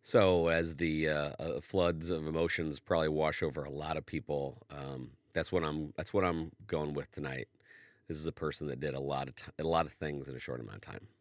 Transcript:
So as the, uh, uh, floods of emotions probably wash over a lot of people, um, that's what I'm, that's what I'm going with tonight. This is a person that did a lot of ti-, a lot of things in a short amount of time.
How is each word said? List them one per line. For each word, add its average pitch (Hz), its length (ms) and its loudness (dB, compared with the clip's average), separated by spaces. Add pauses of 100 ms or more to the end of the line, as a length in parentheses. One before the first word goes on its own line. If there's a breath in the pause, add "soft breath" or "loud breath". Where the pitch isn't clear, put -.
So 90 460 8
as 82 260 2
the, 78 320 2
uh, 73 320 0
uh, 80 220 -2
floods 87 480 2
of 78 180 -2
emotions 80 540 0
probably 80 260 2
wash 78 340 2
over 73 220 -2
a 71 80 -8
lot 76 240 -4
of 76 100 -6
people, 71 640 -4
um, 67 420 -8 (200)
that's 82 220 0
what 85 100 4
I'm, 76 320 -2
that's - 180 -6
what 95 120 4
I'm 82 260 0 (160)
going 76 260 -2
with 69 180 -4
tonight. 67 360 -6 (600 loud breath)
This 80 100 -4
is 78 100 -2
a 78 40 0
person 76 360 -4
that 65 120 -4
did 71 140 -2
a 67 60 -4
lot 69 280 -2
of - 80 -14
ti-, - 220 -12
a 78 60 -4
lot 82 240 4
of 69 40 -10
things 71 380 -6
in 64 60 -10
a 62 40 -12
short 62 220 -6
amount 50 140 -10
of - 60 -14
time. - 260 -14 (140)